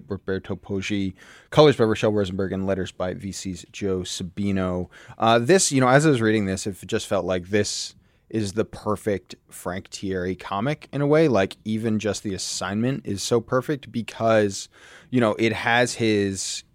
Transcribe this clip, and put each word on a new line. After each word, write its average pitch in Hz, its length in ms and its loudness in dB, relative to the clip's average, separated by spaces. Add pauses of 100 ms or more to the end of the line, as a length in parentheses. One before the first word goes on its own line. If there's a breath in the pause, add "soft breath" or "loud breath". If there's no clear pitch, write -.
Roberto 95 480 -6
Poggi, 98 600 -4 (340 soft breath)
colors 151 280 6
by 120 80 4
Rochelle 110 280 2
Rosenberg, 95 400 0
and 95 140 -2
letters 95 260 -2
by 92 220 -6
V 95 180 -10
C's 90 400 -10
Joe 92 280 -4
Sabino. 92 880 -4 (300 loud breath)
Uh, 113 200 4
this, 156 340 4
you 135 80 4
know, 127 80 6
as 147 180 6
I 156 40 6
was 127 100 2
reading 110 240 2
this, 95 220 -4
it 98 100 -6 (100)
just 107 200 -2
felt 95 180 0
like 90 240 -2
this - 460 -2 (340)
is 104 240 -4
the 101 140 -2
perfect - 680 -4 (140)
Frank - 400 -10
Thierry 92 480 -4
comic 113 560 -6
in 139 80 -4
a 143 60 0
way. 156 200 4
Like, 98 380 2
even 107 340 -2
just 101 240 -2
the 101 120 -6
assignment 107 720 -4
is 101 160 -6
so 120 180 2
perfect 127 500 -4
because, 110 800 0 (400 soft breath)
you 127 140 2
know, 107 160 2
it 110 160 2
has 120 400 2
his, 101 720 0 (100)